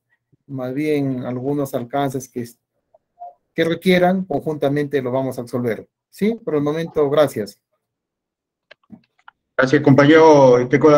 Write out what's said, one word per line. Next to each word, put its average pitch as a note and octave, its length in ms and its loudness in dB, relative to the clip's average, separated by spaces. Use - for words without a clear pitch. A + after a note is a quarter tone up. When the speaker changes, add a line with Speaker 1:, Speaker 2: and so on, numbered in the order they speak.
Speaker 1:
Más B2+ 260 -10
bien, C#3 520 -4
algunos C3+ 480 -6
alcances C3 560 -6
que, A#2 180 -10
que E3 120 -2
requieran, F3+ 580 0
conjuntamente D3 760 -4
lo B2 100 -6
vamos C3 260 -4
a C3 40 -10
absolver. A#2+ 480 -6
Sí, A3 200 -2
por E3 180 -10
el D3 80 0
momento, D3+ 480 -2
gracias. C3+ 500 -2
Speaker 2:
Gracias, C3+ 240 0
compañero, C#3+ 760 6
este, B2 200 0
con D3+ 180 4